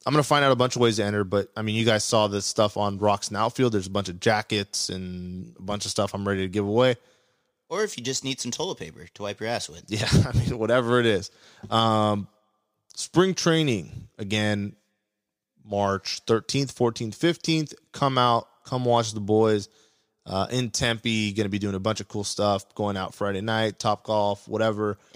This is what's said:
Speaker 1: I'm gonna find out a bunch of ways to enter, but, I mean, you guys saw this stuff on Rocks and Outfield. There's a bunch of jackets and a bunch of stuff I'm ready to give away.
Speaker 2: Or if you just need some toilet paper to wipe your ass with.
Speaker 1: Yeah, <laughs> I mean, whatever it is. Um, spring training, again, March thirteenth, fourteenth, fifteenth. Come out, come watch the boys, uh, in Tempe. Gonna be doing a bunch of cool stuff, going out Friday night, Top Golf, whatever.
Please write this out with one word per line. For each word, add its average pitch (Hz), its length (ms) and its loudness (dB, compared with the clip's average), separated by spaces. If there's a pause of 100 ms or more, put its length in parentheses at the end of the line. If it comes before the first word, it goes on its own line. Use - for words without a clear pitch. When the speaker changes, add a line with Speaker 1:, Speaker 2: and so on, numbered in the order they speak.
Speaker 1:
I'm 131 60 0
gonna 147 100 4
find 147 200 4
out 139 80 6
a 127 40 6
bunch 123 200 2
of 120 60 2
ways 113 140 4
to 107 80 0
enter, 104 200 0
but, 98 320 -2
I 113 60 -6
mean, 107 140 -2
you 113 100 2
guys 110 180 4
saw 107 220 2
this 101 220 -2
stuff 107 300 0
on 101 200 -2
Rocks 101 300 0
and 104 100 -6
Outfield. 117 360 0
There's 95 120 -2
a 95 60 -10
bunch 98 180 -2
of 90 100 -10
jackets 107 720 -2
and 90 680 -10
a - 20 -16
bunch 101 240 -6
of 101 60 -6
stuff 101 240 -2
I'm 98 120 -4
ready 98 140 0
to 95 60 -2
give 101 180 -2
away. 120 300 2 (720)
Speaker 2:
Or 190 160 -4
if 208 120 -6
you 120 80 -12
just 127 200 -4
need 135 160 -6
some 123 100 -6
toilet 160 300 -6
paper 78 340 -14
to - 80 -16
wipe 101 180 -8
your 107 100 -4
ass 117 200 -4
with. 85 200 -20
Speaker 1:
Yeah, 107 200 -2
<laughs> - 180 6
I 123 80 -4
mean, - 220 0
whatever 117 420 2
it 120 60 2
is. 101 240 2 (400)
Um, 107 580 2 (720)
spring 185 340 2
training, 147 840 0
again, 104 580 -2 (880)
March 101 640 -2
thirteenth, 127 440 0
fourteenth, 117 440 -2
fifteenth. 160 580 -2 (180)
Come 135 260 0
out, 120 300 4 (180)
come 127 200 -4
watch 117 280 2
the 110 60 -6
boys, 107 500 2 (560)
uh, 95 260 -2
in 123 200 -2
Tempe. 113 640 -2
Gonna 104 160 -2
be 101 100 -4
doing 98 160 -4
a 95 40 -4
bunch 104 220 -2
of 101 60 -12
cool 104 160 -8
stuff, 101 520 -2
going 101 220 -4
out 95 160 -8
Friday 101 280 -4
night, 110 380 -2
Top 107 240 -2
Golf, 101 440 -2
whatever. 107 500 -2 (180)